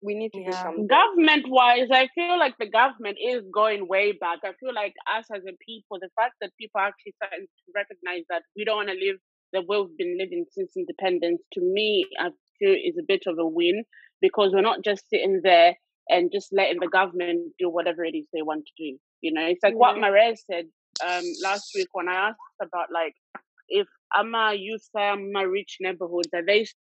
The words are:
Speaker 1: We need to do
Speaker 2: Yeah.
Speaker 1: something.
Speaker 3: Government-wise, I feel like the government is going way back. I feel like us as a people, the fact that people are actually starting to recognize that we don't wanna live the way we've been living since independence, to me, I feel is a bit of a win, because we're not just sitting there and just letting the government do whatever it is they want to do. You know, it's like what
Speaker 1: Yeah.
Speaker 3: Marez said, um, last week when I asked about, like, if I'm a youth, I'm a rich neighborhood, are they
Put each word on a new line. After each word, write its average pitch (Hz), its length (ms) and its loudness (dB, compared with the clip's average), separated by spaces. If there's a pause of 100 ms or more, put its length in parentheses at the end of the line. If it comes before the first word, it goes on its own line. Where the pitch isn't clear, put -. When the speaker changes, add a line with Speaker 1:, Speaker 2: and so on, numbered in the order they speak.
Speaker 1:
We 202 120 -6
need 220 200 -6
to 196 100 -10
do 185 60 -4
Speaker 2:
Yeah. 185 120 -4
Speaker 1:
something. 180 260 -4
Speaker 3:
Government-wise, 277 1000 6
I 262 240 6
feel 349 240 0
like 285 220 2
the 220 80 -6
government 220 500 2
is 240 260 -4 (100)
going 208 340 0
way 196 240 2
back. 175 320 -4
I 196 160 -6
feel 262 140 -8
like 208 180 -6 (240)
us 226 80 -8 (100)
as 196 140 -8
a 180 80 -14 (100)
people, 214 320 -14
the 180 160 -14
fact 233 280 -2
that 190 80 -10 (100)
people 208 220 -6
are 202 60 0
actually 202 280 -14
starting 196 300 -12
to - 280 -20
recognize 180 540 -8
that 170 140 -6 (120)
we 208 120 -6
don't 214 100 -2
wanna 202 160 -4
live 190 240 -4 (380)
the 185 80 -2
way 196 180 -2
we've 175 160 -6
been 175 220 -6
living 175 340 -6
since 190 240 -8
independence, 175 640 -2 (140)
to 185 80 -4
me, 196 420 0 (160)
I 175 80 -2 (300)
feel 196 160 4
is 170 260 -2
a 165 80 -8
bit 190 180 0
of 170 120 -4
a 165 80 0
win, 170 380 0 (360)
because 202 320 4
we're 196 80 4
not 202 240 0
just 202 240 -2
sitting 190 340 0
there 175 340 8 (320)
and 180 240 4
just 196 200 -4
letting 185 280 2
the 180 80 -2
government 175 680 0
do 180 120 -2
whatever 170 340 -2
it 160 120 -6
is 151 160 -8
they 160 100 -6
want 151 240 -6
to - 120 -20
do. 143 200 -10 (220)
You 160 120 -4
know, 160 140 -2
it's 180 160 -2
like 208 120 4
what 226 220 6
Speaker 1:
Yeah. 226 80 -2
Speaker 3:
Marez 214 340 4 (120)
said, 175 160 -6 (400)
um, 180 180 -4 (180)
last 196 320 -4
week 190 180 -2
when 180 160 -4
I 185 220 0
asked - 300 -18
about, 175 320 -6
like, 165 220 -4 (540)
if 196 180 0 (260)
I'm 226 220 0
a 220 200 0
youth, 208 420 -10
I'm 202 400 -2
a 190 120 0
rich 190 320 -6
neighborhood, 175 540 -4
are 170 100 -4
they 208 220 2 (180)